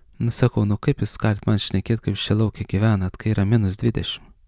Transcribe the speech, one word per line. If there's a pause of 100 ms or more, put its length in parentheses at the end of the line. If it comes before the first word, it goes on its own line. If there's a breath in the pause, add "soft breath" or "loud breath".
(200 soft breath)
Nu,
sakau,
„Nu,
kaip
jūs
galit
man
šnekėt,
kaip
jūs
čia
lauke
gyvenat,
kai
yra
minus
dvidešimt?“ (240)